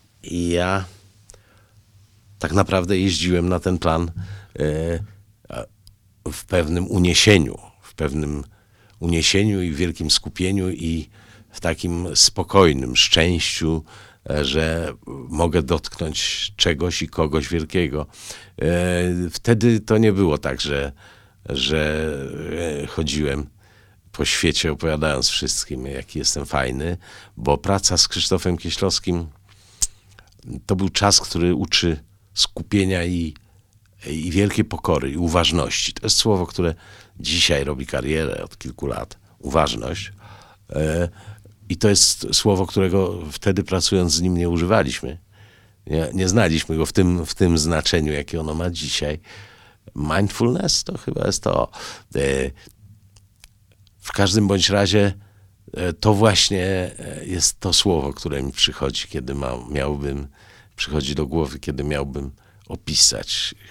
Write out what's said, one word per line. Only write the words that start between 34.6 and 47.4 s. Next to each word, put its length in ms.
pokory, 460
i 60
uważności. 760
To 120
jest 120
słowo, 300
które 280
dzisiaj 440
robi 220
karierę 580
od 140
kilku 300
lat. 300
Uważność. 760
E, 400
i 80
to 120
jest 460
słowo, 320
którego 520
wtedy 320
pracując 500
z 80
nim 160
nie 120
używaliśmy. 680
Nie, 260
nie 160
znaliśmy 480
go 80
w 80
tym, 320
w 100
tym 220